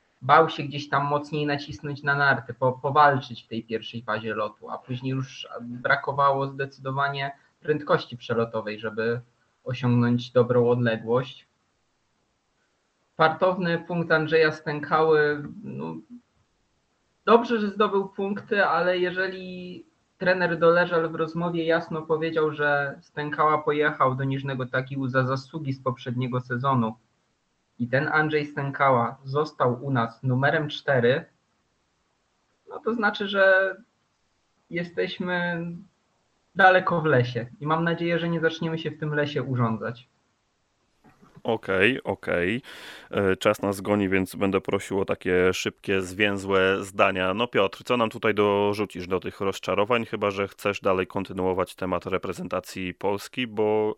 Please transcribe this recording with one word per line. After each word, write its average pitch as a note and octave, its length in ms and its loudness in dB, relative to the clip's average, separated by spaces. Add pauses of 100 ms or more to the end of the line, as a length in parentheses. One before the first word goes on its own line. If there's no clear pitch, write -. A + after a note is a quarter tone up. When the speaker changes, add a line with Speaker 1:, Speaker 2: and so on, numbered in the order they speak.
(220)
Speaker 1:
bał D#3 280 6
się - 140 -8
gdzieś C#3+ 260 -8
tam C#3 160 0
mocniej D3 400 -2
nacisnąć C#3+ 580 -6
na C#3+ 120 2
narty, C3+ 380 2
po-, B2+ 280 0
powalczyć C#3 640 2
w - 40 -20
tej A2+ 160 -6
pierwszej A2 380 -8
fazie A2 340 -4
lotu, - 340 -6
a A2 80 -8
później B2+ 340 -8
już C3+ 360 -8 (140)
brakowało C3+ 840 0
zdecydowanie C#3 840 -6 (300)
prędkości D3+ 560 0
przelotowej, A2 640 -4
żeby A2+ 420 -4 (420)
osiągnąć A#2+ 680 2
dobrą A#2+ 380 6
odległość. A#2+ 800 0 (1700)
Fartowny E3+ 640 2
punkt E3+ 320 -4
Andrzeja D#3 400 4
Stękały, D3+ 920 2 (200)
no, C#3 320 -10 (1300)
dobrze, A#3 340 6
że G#3 100 -2
zdobył G3 400 0
punkty, G3+ 560 -2
ale F3 340 0
jeżeli F#3 840 -6 (340)
trener F3 400 0
Doleżal E3+ 500 4
w D#3+ 60 -8
rozmowie E3 500 -2
jasno E3 360 0
powiedział, D#3+ 500 0
że C#3+ 500 -2
Stękała D3+ 560 0
pojechał D3 580 0
do C3+ 80 -4
Niżnego C3+ 420 -4
Tagiłu C3 420 -4
za B2+ 180 2
zasługi C3+ 480 -6
z C3+ 100 -10
poprzedniego B2 560 -4
sezonu A#2+ 560 0 (840)
i A#2+ 80 -2
ten C3+ 200 0
Andrzej D3+ 380 2
Stękała C3+ 760 0
został C3+ 640 -2
u C#3 60 -4
nas A#2 320 -2
numerem D3 460 0
cztery, C3 560 2 (1400)
no - 100 -12
to A3 140 -4
znaczy, G#3 340 -2
że F#3+ 480 4 (920)
jesteśmy F3 960 -4 (920)
daleko F#3 460 6
w D3+ 40 -2
lesie B2 420 2 (120)
i C#3+ 60 -8
mam E3 180 0
nadzieję, E3+ 360 0
że E3+ 100 -2
nie E3+ 100 0
zaczniemy D#3+ 400 -2
się D3+ 120 -6
w - 80 -16
tym D3+ 140 -4
lesie C#3+ 300 0
urządzać. A#2 680 -2 (1300)
Speaker 2:
Okej, G#2+ 600 0
okej. F#2 580 -2 (500)
E, G2 240 2
czas G#2 260 2
nas G2 200 -2
goni, G2+ 280 2
więc F#2+ 260 0
będę F#2+ 260 0
prosił G2 380 -2
o G2 60 0
takie F#2 480 2
szybkie, G2 480 -2
zwięzłe F#2+ 840 2
zdania. F#2+ 500 2
No A#2 140 -2
Piotr, - 360 0
co B2 140 0
nam A2+ 120 2
tutaj A2 240 0
dorzucisz G2+ 720 0
do F#2 120 -2
tych - 220 -8
rozczarowań? G#2 640 0
Chyba G#2 260 -2
że G2 160 -2
chcesz - 340 -4
dalej F#2 260 0
kontynuować F#2 680 -4
temat F2+ 300 -4
reprezentacji F#2 880 -6
Polski, G2+ 540 -6
bo G#2+ 500 0